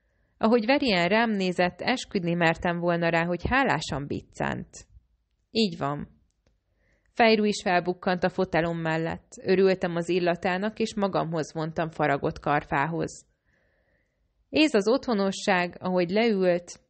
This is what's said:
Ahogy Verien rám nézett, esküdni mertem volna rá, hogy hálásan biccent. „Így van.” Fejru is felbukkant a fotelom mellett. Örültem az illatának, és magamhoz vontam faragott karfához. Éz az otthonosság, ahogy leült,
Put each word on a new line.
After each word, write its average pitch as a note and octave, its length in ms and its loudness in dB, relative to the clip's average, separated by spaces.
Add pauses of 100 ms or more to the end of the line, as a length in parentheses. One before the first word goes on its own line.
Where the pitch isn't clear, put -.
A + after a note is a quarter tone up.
(380)
Ahogy A3 280 2
Verien A#3 420 2
rám A3 240 2
nézett, F#3 500 0
esküdni F#3 520 -2
mertem E3+ 460 0
volna E3+ 300 0
rá, E3 160 0
hogy F3+ 240 -4
hálásan D#3 580 -2
biccent. - 800 -8 (640)
„Így G3+ 260 0
van.” D3 440 -8 (920)
Fejru A3+ 300 4
is G#3 200 0
felbukkant F3+ 600 -2
a F#3 60 4
fotelom E3+ 480 -2
mellett. D#3+ 640 -4
Örültem F#3 540 2
az E3+ 140 -4
illatának, F3+ 720 0
és A3 160 -4
magamhoz E3 580 -2
vontam D#3+ 360 -4
faragott D3 500 0
karfához. D#3 840 -2 (1200)
Éz D4 260 4
az G3 120 4
otthonosság, G3 920 0
ahogy F3+ 300 0
leült, F#3+ 720 0 (100)